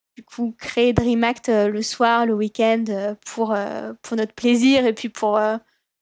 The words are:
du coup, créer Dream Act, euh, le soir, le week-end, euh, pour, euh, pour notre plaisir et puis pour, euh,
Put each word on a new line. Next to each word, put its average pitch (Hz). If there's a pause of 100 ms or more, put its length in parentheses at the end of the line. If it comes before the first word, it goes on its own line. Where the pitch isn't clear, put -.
(160)
du 226
coup, 233
créer 240
Dream 233
Act, 240
euh, 214
le 214
soir, 233
le 226
week-end, 220
euh, 202 (140)
pour, 220
euh, 214
pour -
notre 220
plaisir 247
et 226
puis 220
pour, 208
euh, 214 (440)